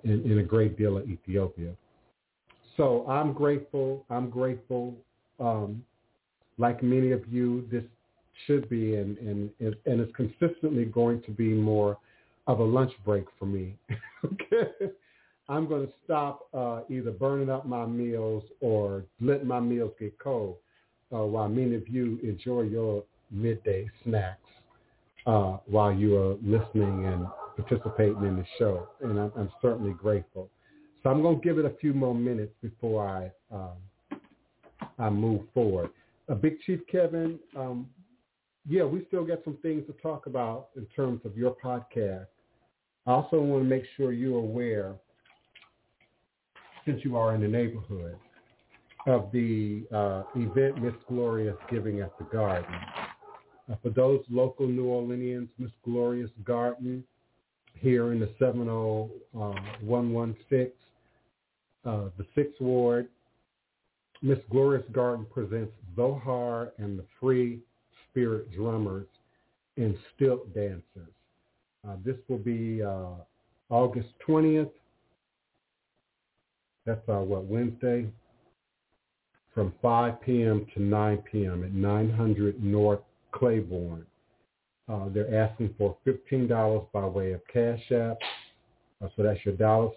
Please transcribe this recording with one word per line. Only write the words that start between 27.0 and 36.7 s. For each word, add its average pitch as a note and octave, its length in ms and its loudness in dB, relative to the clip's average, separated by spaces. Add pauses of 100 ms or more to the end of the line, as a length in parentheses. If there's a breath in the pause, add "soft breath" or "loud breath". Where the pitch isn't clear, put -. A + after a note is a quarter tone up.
and F2+ 160 -2 (300)
participating G#2+ 640 2
in G2 140 2
the F2+ 80 -4 (120)
show. F#2+ 300 0 (140)
And A2 180 -2
I'm, G#2 160 -2
I'm G2+ 160 -4 (100)
certainly A2+ 320 0
grateful. F#2+ 540 -2 (560 soft breath)
So C3+ 60 4
I'm C#3+ 120 4
gonna D#3+ 260 4
give D#3+ 100 2
it D#3 80 2
a C#3 160 -2
few C#3+ 120 0
more B2+ 220 2
minutes A#2 460 -2
before A2 460 -2
I, F#2+ 240 -6 (220)
um, F#2 680 -14 (800)
I A2 100 2
move G#2+ 320 2 (120)
forward. F#2+ 360 2 (400 soft breath)
Uh, C3+ 60 0
Big D#3 260 0
Chief F3+ 180 -2 (100)